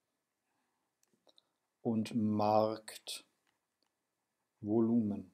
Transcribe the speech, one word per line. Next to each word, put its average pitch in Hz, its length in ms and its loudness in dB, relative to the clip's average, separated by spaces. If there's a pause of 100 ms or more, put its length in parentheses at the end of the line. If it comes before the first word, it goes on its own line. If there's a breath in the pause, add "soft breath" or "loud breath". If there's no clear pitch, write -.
(1800)
und 110 340 -2
Marktvolumen? - 3250 -2